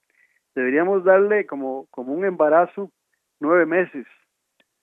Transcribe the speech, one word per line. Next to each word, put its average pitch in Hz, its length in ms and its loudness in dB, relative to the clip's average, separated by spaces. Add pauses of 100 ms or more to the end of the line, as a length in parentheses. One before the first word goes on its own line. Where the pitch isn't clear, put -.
(540)
Deberíamos 160 500 0
darle 196 440 2
como, 135 420 -10
como 131 240 -10
un 175 100 -4
embarazo, 175 680 0 (480)
nueve 165 260 2
meses, 160 400 -4 (760)